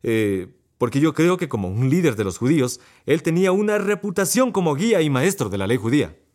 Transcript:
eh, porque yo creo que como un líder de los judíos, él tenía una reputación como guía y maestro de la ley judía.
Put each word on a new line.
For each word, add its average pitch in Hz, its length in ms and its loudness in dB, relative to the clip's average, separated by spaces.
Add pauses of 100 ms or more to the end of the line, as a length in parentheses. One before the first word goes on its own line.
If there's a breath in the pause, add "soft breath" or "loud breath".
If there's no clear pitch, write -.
eh, 104 500 -2 (240)
porque 123 220 -2
yo 156 140 2
creo 175 240 2
que 170 100 -6
como 98 220 -4
un 120 200 0
líder 151 280 2
de 107 80 -2
los 92 120 -4
judíos, 127 440 0 (240 soft breath)
él 151 180 0
tenía 180 300 2
una 208 240 0
reputación 202 760 0
como 170 240 0
guía 190 260 2
y 156 80 2
maestro 131 400 0
de 98 80 -4
la 98 80 -2
ley 117 120 0
judía. 113 420 -2 (160)